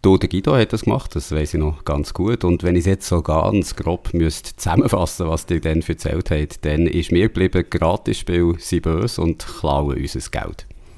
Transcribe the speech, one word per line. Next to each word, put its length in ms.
Du, 160
der 120
Guido 260
hat 160
das 120
gemacht, 300
das 200
weiss 200
ich 60
noch 240
ganz 300
gut. 320
Und 180
wenn 120
ich 60
es 40
jetzt 240
so 120
ganz 540
grob 380
müsste 420
zusammenfassen, 720
was 180
dir 140
dann 220
erzählt 500
hat, 320
dann 240
ist 240
mir 160
geblieben, 420
Gratisspiele 880
sind 240
böse 380
und 240
klauen 520
unser 340
Geld. 340